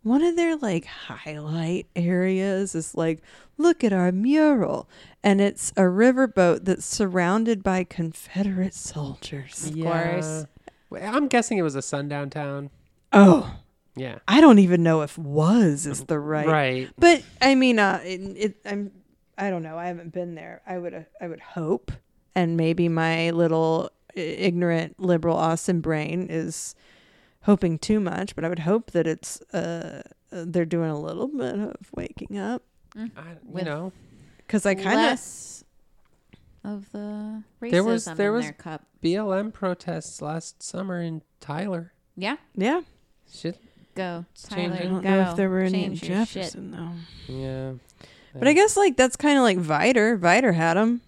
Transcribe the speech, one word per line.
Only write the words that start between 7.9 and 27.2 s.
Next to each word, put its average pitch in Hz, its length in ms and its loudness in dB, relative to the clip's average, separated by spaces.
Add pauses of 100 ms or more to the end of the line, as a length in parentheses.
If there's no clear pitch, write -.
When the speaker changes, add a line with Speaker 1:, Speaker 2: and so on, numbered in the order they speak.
Speaker 1:
soldiers. 143 920 -10
Speaker 2:
Of 151 80 -8
Speaker 3:
Yeah. 165 360 -2
Speaker 2:
course. 156 340 -4 (440)
Speaker 3:
Well, 214 240 -10
I'm 285 140 0
guessing 226 300 0
it 175 40 0
was 147 120 -2
a 139 80 -4
sundown 143 480 -6
town. 143 400 -10 (420)
Speaker 1:
Oh. 190 460 8 (380)
Speaker 3:
Yeah. 127 300 -10
Speaker 1:
I 247 140 6
don't 262 180 12
even 175 240 6
know 160 200 4
if - 140 -8
"was" 156 720 2
is 131 200 -8
the 156 120 -2
right. 151 300 -4
Speaker 3:
Right. 131 500 0
Speaker 1:
But, 330 240 6 (180)
I 269 140 4
mean, 254 240 4
uh, 190 260 2
it, 185 160 -8 (160)
it, 208 280 -4
I'm, 202 260 -8 (480)
I 196 120 -4
don't 175 120 -6
know. 160 160 -12
I 175 80 -8
haven't 170 260 -10
been 175 220 -8
there. 165 320 -18
I 180 120 -10
would, 175 160 -10
uh, 160 60 -12 (200)
I 175 80 -10
would 165 120 -12
hope, 170 520 -6 (420)
and 170 220 2
maybe 165 320 2
my 165 420 0
little 165 600 2 (260)
i-, 190 40 -6
ignorant 170 800 -2
liberal 170 360 2
Austin 165 440 0
brain 156 480 -4
is 160 460 -6 (680)